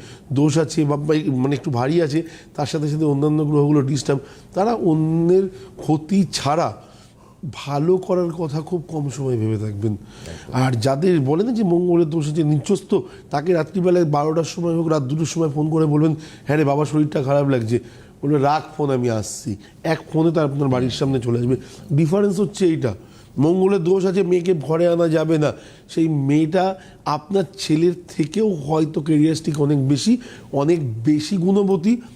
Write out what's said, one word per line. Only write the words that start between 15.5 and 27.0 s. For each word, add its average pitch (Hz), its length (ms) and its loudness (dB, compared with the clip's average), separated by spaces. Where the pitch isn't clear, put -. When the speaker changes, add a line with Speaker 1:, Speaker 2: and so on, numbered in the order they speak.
Speaker 1:
করে 160 160 2
বলবেন, 151 300 2
"হ্যাঁ 143 120 0
রে 156 80 2
বাবা, 143 200 2
শরীরটা 151 380 0
খারাপ 143 240 2
লাগছে।" 120 320 0
বলবে, 143 180 2
"রাখ 147 380 0
ফোন, 147 120 -2
আমি 123 200 0
আসছি।" 110 460 -4
এক 165 160 -2
ফোনে 160 180 2
তার 156 140 2
আপনার 139 240 0
বাড়ির 127 200 2
সামনে 135 300 -2
চলে 120 200 -2
আসবে। 120 180 0
ডিফারেন্স 180 460 2
হচ্ছে 185 260 -2
এইটা, 135 300 0
মঙ্গলের 185 460 2
দোষ 180 220 2
আছে, 190 180 2
মেয়েকে 180 300 2
ঘরে 160 340 0
আনা 170 200 2
যাবে 160 300 2
না। 147 160 2
সেই 165 180 0
মেয়েটা 156 680 0